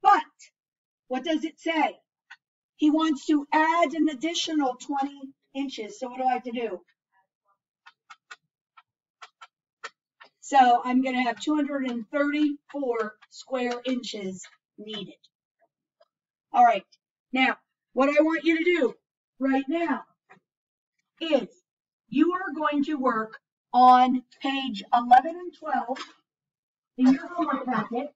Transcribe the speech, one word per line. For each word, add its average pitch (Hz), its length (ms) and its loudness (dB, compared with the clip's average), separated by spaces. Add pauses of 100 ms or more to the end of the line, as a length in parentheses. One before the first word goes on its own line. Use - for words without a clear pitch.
But 392 180 6 (840)
what 254 160 -6
does 320 220 -2
it - 160 -10
say? 311 340 -2 (800)
He 302 160 2
wants 311 360 0
to 294 260 0
add 320 400 2
an 311 160 0
additional 302 640 -2
twenty 277 460 -8 (340)
inches. 262 420 -8
So 254 120 -10
what 254 80 -16
do 262 80 -4
I 254 80 2
have 240 100 -6
to 254 80 -10
do? 226 300 -8 (3500)
So 247 420 4
I'm 254 180 0
gonna 254 220 -2
have 233 160 -2
two 302 160 -2
hundred 277 340 -4
and 233 220 -8
thirty-four 285 1040 -4 (140)
square 247 560 -6
inches 214 600 -8 (320)
needed. 208 360 -14 (1400)
All 740 140 6
right. 679 180 2 (480)
Now, 254 260 0 (360)
what 269 160 2
I 302 120 2
want 320 220 0
you 320 140 2
to 330 60 -2
do 330 300 0 (460)
right 269 300 0
now 311 340 -2 (1160)
is 285 260 -2 (640)
you 320 240 2
are 370 200 -6
going 294 320 -2
to 311 100 -4
work 226 440 -4 (340)
on 254 500 6 (180)
page 262 420 -6 (100)
eleven 254 420 4
and 349 220 -12
twelve 262 400 -6 (1000)
in 254 160 6
your 330 140 -4
homework 302 380 -4
packet. 233 500 -4